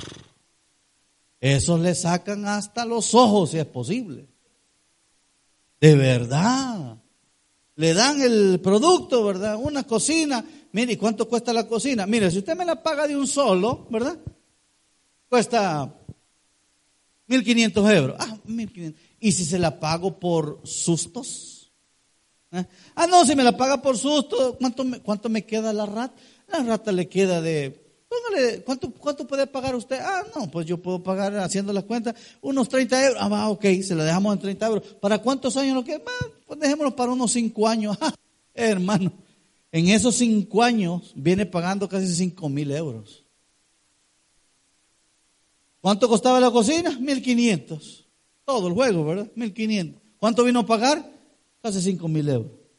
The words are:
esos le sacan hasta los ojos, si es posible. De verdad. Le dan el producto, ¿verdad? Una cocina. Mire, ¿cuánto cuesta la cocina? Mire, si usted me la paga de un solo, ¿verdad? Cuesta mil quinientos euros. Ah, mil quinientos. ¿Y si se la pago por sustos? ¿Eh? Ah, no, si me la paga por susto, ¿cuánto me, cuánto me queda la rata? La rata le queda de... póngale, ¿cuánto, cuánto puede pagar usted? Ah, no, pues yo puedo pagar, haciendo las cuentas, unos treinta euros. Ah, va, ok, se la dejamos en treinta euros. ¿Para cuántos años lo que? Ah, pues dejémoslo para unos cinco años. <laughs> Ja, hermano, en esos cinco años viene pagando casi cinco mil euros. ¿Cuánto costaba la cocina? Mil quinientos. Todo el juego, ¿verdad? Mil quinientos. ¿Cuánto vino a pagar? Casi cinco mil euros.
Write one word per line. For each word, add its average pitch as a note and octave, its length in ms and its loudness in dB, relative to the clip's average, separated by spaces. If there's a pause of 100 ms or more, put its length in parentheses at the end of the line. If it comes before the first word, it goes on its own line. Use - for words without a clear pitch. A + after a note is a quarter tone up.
(1400)
esos C#3 400 2
le F3 140 2
sacan F3+ 500 -4
hasta G#3 400 -6
los A3+ 300 -2
ojos, G#3 360 6
si D#3+ 80 -2
es D3 80 -2
posible. C#3+ 640 -8 (1500)
De D3+ 160 10
verdad. C#3 1000 0 (800)
Le D#3+ 180 2
dan C#4 260 2
el G#3 420 4
producto, A#3+ 640 4
¿verdad? G3+ 320 -2
Una C#4 280 -6
cocina. C#4 600 0 (280)
Mire, A3+ 260 -2
¿cuánto A3 280 -2
cuesta A#3 280 -2
la A3+ 120 0
cocina? A3 400 -2
Mire, G3+ 240 2
si F3 80 -2
usted B3+ 160 -4
me F4+ 120 -4
la E4 160 -4
paga D4+ 260 -2
de D4 80 -4
un C#4 100 -2
solo, A3+ 640 0
¿verdad? B3+ 280 -4 (1120)
Cuesta G3+ 600 0 (1400)
mil B3+ 160 2
quinientos A3 480 4
euros. C#3+ 280 4
Ah, A3 260 -8
mil A3 260 -8
quinientos. E3 300 -14 (180)
¿Y G#3+ 140 2
si F3 140 -2
se F3+ 120 -2
la E3 220 -2
pago E3+ 400 -4
por D#3+ 440 -2
sustos? - 1080 -6 (800)
¿Eh? F3+ 140 -6 (300)
Ah, E4 100 2
no, F4+ 180 8
si C#4+ 100 4
me C4+ 100 4
la A#3+ 120 6
paga C4 240 0
por C4+ 160 0
susto, C4+ 600 0
¿cuánto C4 260 -4
me, B3 160 -6
cuánto G#3 280 -6
me A3 180 -4
queda A3 260 -4
la G#3 140 -4
rata? A3+ 280 -8 (340)
La D#4 160 -4
rata A3 260 -2
le F3+ 180 -2
queda F#3 320 0
de... D3+ 400 -4 (280)
póngale, G4+ 560 -2
¿cuánto, C4 280 -6
cuánto D4 320 -8
puede C#4 220 -2
pagar C4 300 -6
usted? B3+ 260 -8
Ah, F#4+ 220 -4 (100)
no, A3 160 -8
pues E3 160 -6
yo E3+ 120 -6
puedo F3+ 220 -6
pagar, F#3+ 360 -4
haciendo G3 360 -4
las G3 120 -4
cuentas, A3+ 320 -6 (240)
unos C4+ 280 -2
treinta C4 380 2
euros. G#3+ 160 0
Ah, G3+ 60 0
va, G#3 200 0
ok, G#3 160 -2 (200)
se F#3+ 100 -4
la D#3+ 80 0
dejamos F#3+ 320 2
en F#3+ 60 -2
treinta G3 260 -4
euros. A3 180 -2 (160)
¿Para G#3 180 0
cuántos B3+ 380 -2
años C4+ 200 0
lo B3+ 80 -2
que? D#4 100 -8
Ah, B4 320 -8 (180)
pues D4 140 -16
dejémoslo D4 380 0
para B3 160 0
unos B3+ 200 0
cinco A3+ 360 0
años. G#3+ 340 -2
<laughs> D#4 60 0 (440)
Ja, A#3 140 -2
hermano, F#3+ 460 0 (580)
en E3 180 2
esos G#3+ 280 4
cinco A3 480 2
años F#3+ 500 -2
viene F3+ 320 0
pagando F#3+ 420 -4
casi F#3+ 240 -4
cinco E3+ 360 -4
mil C#3 240 -4
euros. C3 520 -10 (2500)
¿Cuánto G3+ 280 2
costaba B3+ 320 4
la B3 100 6
cocina? D4 480 2
Mil C4 240 -2
quinientos. A3+ 840 -2 (360)
Todo A#3 220 -2
el F3 80 -4
juego, G3+ 300 0
¿verdad? G3 320 -4
Mil A3+ 180 -8
quinientos. G#3+ 480 -4 (160)
¿Cuánto A#3 240 2
vino B3 180 4
a G3+ 60 -2
pagar? B3 420 2 (540)
Casi G3 180 -4
cinco F3 280 -2
mil D3+ 200 0
euros. A#2+ 220 -2 (280)